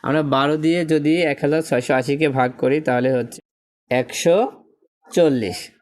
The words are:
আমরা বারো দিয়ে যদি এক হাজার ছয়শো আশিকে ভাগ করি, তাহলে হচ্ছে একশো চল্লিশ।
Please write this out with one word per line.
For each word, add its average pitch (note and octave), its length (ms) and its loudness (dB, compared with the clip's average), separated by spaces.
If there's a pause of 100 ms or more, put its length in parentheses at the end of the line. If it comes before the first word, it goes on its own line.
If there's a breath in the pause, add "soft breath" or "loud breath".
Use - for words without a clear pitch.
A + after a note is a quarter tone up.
আমরা D3 180 0 (140)
বারো C#3+ 220 2
দিয়ে E3 280 0
যদি D#3 280 2 (180)
এক C#3 100 -4
হাজার D#3 260 0
ছয়শো B2 320 0
আশিকে C#3+ 300 0
ভাগ B2+ 200 0 (120)
করি, C3 160 2 (100)
তাহলে B2 300 0
হচ্ছে A#2+ 220 -6 (520)
একশো B2+ 440 0 (760)
চল্লিশ। B2+ 460 0 (240)